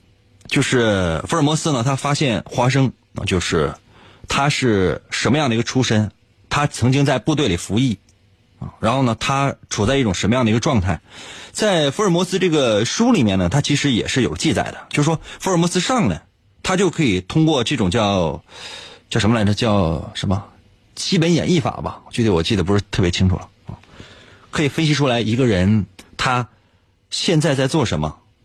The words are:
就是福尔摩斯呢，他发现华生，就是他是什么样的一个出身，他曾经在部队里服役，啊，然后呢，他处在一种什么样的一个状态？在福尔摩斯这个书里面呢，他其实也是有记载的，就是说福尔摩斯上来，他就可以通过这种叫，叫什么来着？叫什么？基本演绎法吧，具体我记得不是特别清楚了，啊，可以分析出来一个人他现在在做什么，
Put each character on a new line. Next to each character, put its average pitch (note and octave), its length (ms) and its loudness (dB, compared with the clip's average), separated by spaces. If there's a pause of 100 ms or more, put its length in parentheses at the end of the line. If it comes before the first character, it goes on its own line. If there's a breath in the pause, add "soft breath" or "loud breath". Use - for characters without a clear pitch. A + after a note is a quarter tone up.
(480)
就 C#3+ 140 0
是 G2 680 2
福 - 80 -2
尔 D#3+ 60 2
摩 D3+ 140 2
斯 D#3+ 160 -2
呢， C3+ 120 -2
他 C3+ 120 0
发 C#3+ 180 -2
现 B2 320 -2
华 B2 220 0
生， C3 240 2 (340)
就 F#2+ 140 0
是 D#2 340 -2 (540 loud breath)
他 C#3 200 0
是 G2+ 600 0
什 - 200 -2
么 C#3 80 2
样 D3+ 100 0
的 A2+ 60 -2
一 A2+ 40 0
个 A#2+ 40 -2
出 C3 200 -2
身， G#2+ 280 2 (380)
他 D3 180 0
曾 B2 260 0
经 C#3+ 120 2
在 C#3 140 2
部 D#3 160 -2
队 C#3 140 0
里 E2+ 80 0
服 F#2+ 220 -4
役， B2+ 200 0 (600)
啊， - 220 -14
然 A2+ 140 0
后 C3+ 80 0
呢， A#2 160 0
他 C#3 360 -2 (160)
处 G#2 160 0
在 C3+ 100 2
一 C#3 60 2
种 G#2+ 100 0
什 F#2 160 -2
么 A2+ 60 2
样 B2+ 100 2
的 A2 60 2
一 G#2+ 40 2
个 A#2 60 2
状 B2 220 0
态？ F2+ 180 -4 (520 loud breath)
在 E3+ 380 0
福 F#3+ 120 -4
尔 G#3 80 2
摩 E3+ 140 2
斯 F#3 140 -4
这 F3+ 120 2
个 A#2+ 340 2
书 A#3 280 2
里 F3 100 4
面 G2 160 2
呢， F2+ 100 2
他 C#3 140 0
其 D3 140 0
实 C3+ 160 0
也 G#2 160 0
是 - 120 -2
有 - 160 -2
记 D#3 160 -2
载 F#2 120 0
的， - 260 -12
就 - 120 0
是 - 20 2
说 D#3 160 0 (180 loud breath)
福 - 120 -4
尔 F#3 60 2
摩 F3 120 2
斯 F#3 120 -2
上 G#3+ 280 0
来， D#2+ 140 -4 (400)
他 F#3 140 -2
就 F3+ 140 2
可 D#3+ 140 -2
以 F#2 160 2
通 D#3+ 260 0
过 D3 160 2
这 D3 140 -2
种 F#2+ 140 0
叫， F#2 520 0 (680 loud breath)
叫 - 120 -2
什 G2 100 2
么 A#2+ 60 2
来 A2 80 0
着？ G2+ 100 2
叫 F#2+ 600 0
什 - 140 -6
么？ G2 160 -2 (520)
基 - 220 -2
本 E3 140 2
演 A#2+ 160 2
绎 F3 120 2
法 - 220 -6
吧， - 180 -10 (100)
具 A#2+ 140 0
体 A2 40 4
我 E2+ 140 2
记 G2+ 140 0
得 F#2 80 0
不 G2+ 120 2
是 G2+ 140 2
特 - 120 0
别 F2 80 2
清 F#2 180 2
楚 F#2 80 2
了， - 120 -14 (180)
啊， - 120 -16 (720 loud breath)
可 - 140 -2
以 C#3+ 40 2
分 E3 180 0
析 D3 80 2
出 C#3 120 2
来 A#2+ 140 2
一 A2 160 0
个 C3 100 2
人 G2 400 2 (300)
他 B2 320 -2 (600 soft breath)
现 - 320 0
在 D#3 140 2
在 C3+ 140 0
做 C#3+ 180 0
什 E2+ 140 -2
么， D#2 180 -6 (260)